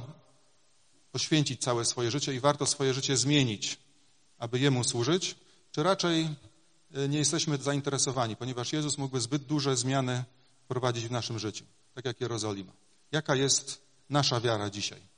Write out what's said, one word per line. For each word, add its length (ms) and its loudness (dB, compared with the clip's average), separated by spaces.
poświęcić 480 2
całe 240 2
swoje 260 0
życie 240 -2
i 60 -4
warto 260 4
swoje 280 2
życie 220 0
zmienić, 600 2
aby 200 -2
Jemu 260 4
służyć? 520 0
Czy 100 0
raczej, 460 2
y, 120 0
nie 100 0
jesteśmy 380 0
zainteresowani, 800 0
ponieważ 360 -6
Jezus 260 -2
mógłby 220 -2
zbyt 240 -2
duże 320 0
zmiany 480 0
wprowadzić 440 -2
w 20 -10
naszym 280 -4
życiu, 260 -6
tak 100 -10
jak 160 -6
Jerozolima? 520 -4
Jaka 220 2
jest 480 0
nasza 300 2
wiara 300 0
dzisiaj? 300 -8